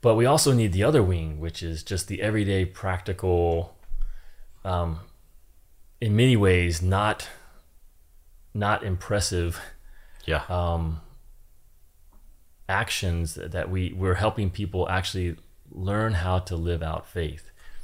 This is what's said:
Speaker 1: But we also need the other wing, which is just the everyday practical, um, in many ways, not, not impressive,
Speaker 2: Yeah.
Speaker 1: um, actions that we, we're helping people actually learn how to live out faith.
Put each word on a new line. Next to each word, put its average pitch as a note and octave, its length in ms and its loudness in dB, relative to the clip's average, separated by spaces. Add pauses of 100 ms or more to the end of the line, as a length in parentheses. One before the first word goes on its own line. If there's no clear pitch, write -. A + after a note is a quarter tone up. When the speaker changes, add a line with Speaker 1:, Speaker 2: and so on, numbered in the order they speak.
Speaker 1:
But A2+ 140 6
we A#2 100 6
also D3 260 4
need A2 200 4
the F#2+ 120 4
other C#3+ 180 6
wing, D#2+ 380 0
which E2 220 -8
is D#2+ 200 -6
just - 260 -6
the F#2 120 -6
everyday G2+ 460 0
practical, F2+ 1080 0 (920)
um, F2 320 -2 (1000)
in G#2+ 160 2
many B2 200 6
ways, F2+ 460 4
not, G2 460 0 (1200)
not G2+ 300 0
impressive, F#2 800 -2 (640)
Speaker 2:
Yeah. D#2 240 0
Speaker 1:
um, E2+ 520 -2 (1700)
actions E2+ 680 -2
that F2 360 -6
we, F2+ 220 -2
we're F#2 220 0
helping G2+ 360 0
people F#2 380 -2
actually F#2 480 -2 (340)
learn G#2 440 -2
how F#2 240 2
to F#2 180 -4
live E2 260 -2
out D#2+ 260 -6
faith. D#2 420 -8 (340)